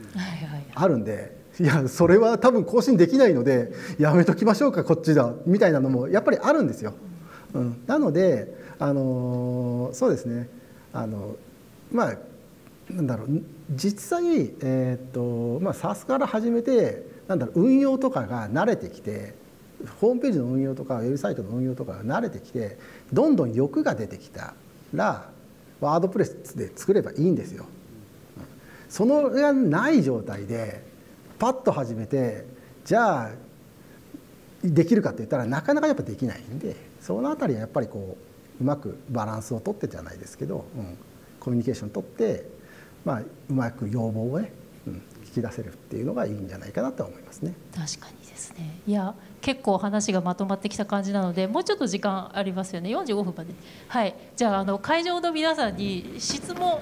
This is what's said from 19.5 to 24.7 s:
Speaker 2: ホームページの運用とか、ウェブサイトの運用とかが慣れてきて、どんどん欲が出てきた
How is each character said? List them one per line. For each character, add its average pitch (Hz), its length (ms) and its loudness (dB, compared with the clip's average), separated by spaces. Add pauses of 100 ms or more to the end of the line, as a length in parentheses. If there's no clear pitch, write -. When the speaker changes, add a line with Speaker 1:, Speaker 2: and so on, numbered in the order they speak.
Speaker 2:
ホ 220 120 6
ー - 40 2
ム 240 60 -2
ペ 285 60 2
ー 240 60 4
ジ 156 60 2
の 120 60 0
運 131 160 0
用 135 140 0
と - 100 -10
か、 123 140 -2
ウ 113 40 -2
ェ 123 60 0
ブ 139 80 0
サ 196 140 -2
イ 143 40 -4
ト 120 60 -6
の 98 80 -8
運 123 140 -2
用 127 100 0
と - 120 -6
か 92 80 -8
が 98 100 -10
慣 147 180 -2
れ 220 80 -2
て - 100 -10
き - 140 -20
て、 110 240 -6 (340)
ど 240 160 4
ん 285 80 6
ど 160 100 2
ん 113 80 -4
欲 147 300 2
が 226 120 0
出 104 120 -6
て - 100 -12
き - 120 -20
た - 240 -14 (400)